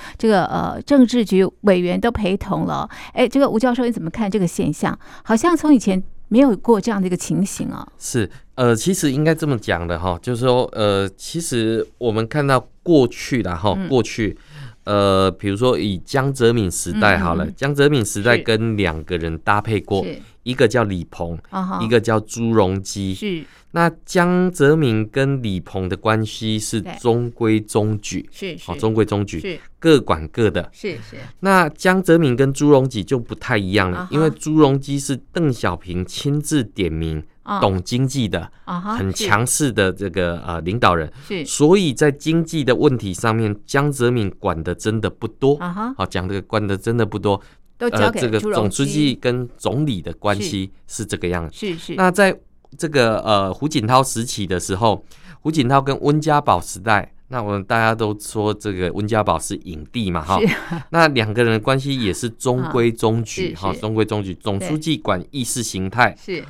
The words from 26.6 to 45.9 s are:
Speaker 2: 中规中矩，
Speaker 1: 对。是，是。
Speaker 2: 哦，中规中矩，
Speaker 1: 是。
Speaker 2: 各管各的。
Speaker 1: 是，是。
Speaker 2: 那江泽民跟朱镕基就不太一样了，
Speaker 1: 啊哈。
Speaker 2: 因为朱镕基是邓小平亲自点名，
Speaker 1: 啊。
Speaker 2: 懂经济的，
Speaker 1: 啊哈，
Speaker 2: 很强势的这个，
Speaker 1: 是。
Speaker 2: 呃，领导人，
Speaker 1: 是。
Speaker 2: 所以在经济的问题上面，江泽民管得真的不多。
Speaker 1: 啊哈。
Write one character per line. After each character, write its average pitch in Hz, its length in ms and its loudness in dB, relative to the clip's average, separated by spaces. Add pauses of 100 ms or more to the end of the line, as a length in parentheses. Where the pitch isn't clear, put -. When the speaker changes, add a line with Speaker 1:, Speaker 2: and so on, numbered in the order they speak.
Speaker 2:
中 120 320 2
规 110 300 0
中 107 400 -2
矩， - 260 -8 (120)
Speaker 1:
对。 190 180 -10
是， - 80 -20
是。 90 60 -8
Speaker 2:
哦， - 40 -6
中 110 180 0
规 110 120 4
中 104 180 -2
矩， 101 160 -8
Speaker 1:
是。 175 200 -8 (180)
Speaker 2:
各 156 240 6
管 82 280 -2
各 110 200 0
的。 87 240 -2
Speaker 1:
是， 185 220 -8
是。 - 200 -16 (260)
Speaker 2:
那 185 280 4
江 185 320 2
泽 165 160 6
民 143 180 4
跟 135 160 2
朱 147 200 4
镕 135 180 6
基 110 140 -4
就 123 160 -2
不 117 160 -10
太 - 200 -2
一 95 180 0
样 95 180 4
了， 87 80 -4
Speaker 1:
啊 90 60 -6
哈。 90 60 -14
Speaker 2:
因 143 80 0
为 160 120 4
朱 156 280 -2
镕 139 200 4
基 139 200 -6
是 135 160 -4 (160)
邓 160 220 0
小 98 220 -2
平 90 280 -6
亲 143 380 -4
自 147 220 0
点 92 280 -4
名， 80 320 -4 (200)
Speaker 1:
啊。 202 180 -6
Speaker 2:
懂 95 220 2
经 123 240 -2
济 127 200 -2
的， 85 240 -4 (140)
Speaker 1:
啊 175 140 -8
哈， 208 180 -6
Speaker 2:
很 95 160 -2
强 123 320 0
势 135 260 0
的 98 220 2
这 98 160 -6
个， 85 280 -2
Speaker 1:
是。 82 100 -12
Speaker 2:
呃， 82 140 -4
领 95 180 -4
导 101 160 6
人， 80 140 -2 (180)
Speaker 1:
是。 180 180 -8
Speaker 2:
所 151 320 4
以 170 160 2
在 147 180 2
经 160 320 0
济 160 200 -4
的 120 120 2
问 127 220 4
题 101 160 -4
上 113 200 0
面， 110 220 0 (120)
江 143 240 0
泽 123 200 2
民 117 160 0 (120)
管 82 240 -4
得 87 100 -4
真 107 260 -2
的 104 80 -2
不 101 200 -8
多。 - 300 0
Speaker 1:
啊 175 140 -6
哈。 214 240 -6